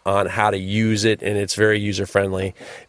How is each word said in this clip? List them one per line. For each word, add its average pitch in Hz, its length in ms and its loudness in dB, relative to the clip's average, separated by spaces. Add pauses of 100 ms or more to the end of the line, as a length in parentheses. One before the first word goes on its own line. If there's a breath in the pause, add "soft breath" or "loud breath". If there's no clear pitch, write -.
on 98 220 2
how 104 240 2
to 101 80 0
use 104 460 0
it, 110 180 2
and 104 160 -2
it's 101 160 -4
very 107 240 4
user-friendly, 98 760 -2 (340 loud breath)